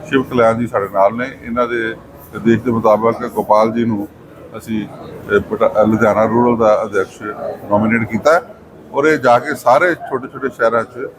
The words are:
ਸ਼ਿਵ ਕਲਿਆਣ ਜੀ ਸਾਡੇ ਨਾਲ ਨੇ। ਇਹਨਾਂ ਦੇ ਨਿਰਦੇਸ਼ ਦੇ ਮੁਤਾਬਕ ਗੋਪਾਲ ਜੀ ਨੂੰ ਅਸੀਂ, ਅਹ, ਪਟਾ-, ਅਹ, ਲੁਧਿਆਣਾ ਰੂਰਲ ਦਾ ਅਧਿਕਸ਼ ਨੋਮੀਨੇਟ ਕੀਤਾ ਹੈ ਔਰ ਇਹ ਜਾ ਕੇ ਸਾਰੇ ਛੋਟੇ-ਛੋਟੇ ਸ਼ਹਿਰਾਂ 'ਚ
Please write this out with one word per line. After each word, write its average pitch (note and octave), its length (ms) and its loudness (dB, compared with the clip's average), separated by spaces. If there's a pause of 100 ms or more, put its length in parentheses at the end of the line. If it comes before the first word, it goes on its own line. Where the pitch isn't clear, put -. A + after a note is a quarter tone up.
ਸ਼ਿਵ C3+ 140 0
ਕਲਿਆਣ A#2 360 2
ਜੀ A#2+ 80 -2
ਸਾਡੇ G#2+ 260 -2
ਨਾਲ G2+ 220 2
ਨੇ। B2+ 160 -6 (120)
ਇਹਨਾਂ A#2+ 240 -2
ਦੇ A#2+ 80 -4 (580)
ਨਿਰਦੇਸ਼ A2 280 2
ਦੇ B2 100 -2
ਮੁਤਾਬਕ A2+ 540 2
ਗੋਪਾਲ G#2+ 460 2
ਜੀ A#2 140 -2
ਨੂੰ G2+ 220 -2 (500)
ਅਸੀਂ, A2 300 -6
ਅਹ, - 520 -4
ਪਟਾ-, G#2+ 420 0
ਅਹ, G#2+ 60 4
ਲੁਧਿਆਣਾ A2 380 2
ਰੂਰਲ A#2 320 2
ਦਾ G#2+ 260 2
ਅਧਿਕਸ਼ G2+ 380 -6 (480)
ਨੋਮੀਨੇਟ A2 400 0
ਕੀਤਾ A2+ 240 2
ਹੈ F3 80 2 (520)
ਔਰ C#3 120 0
ਇਹ D#3 120 4
ਜਾ B2 220 4
ਕੇ C#3 160 -6
ਸਾਰੇ D3+ 400 2
ਛੋਟੇ-ਛੋਟੇ C3 540 -8
ਸ਼ਹਿਰਾਂ A2+ 340 0
'ਚ B2 240 -10 (120)